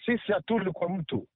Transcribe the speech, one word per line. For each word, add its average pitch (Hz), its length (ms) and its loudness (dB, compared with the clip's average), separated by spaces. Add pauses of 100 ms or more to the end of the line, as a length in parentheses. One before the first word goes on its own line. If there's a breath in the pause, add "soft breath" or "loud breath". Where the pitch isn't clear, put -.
sisi 226 260 2
hatuli 190 400 2
kwa 170 160 -2
mtu, 160 480 -2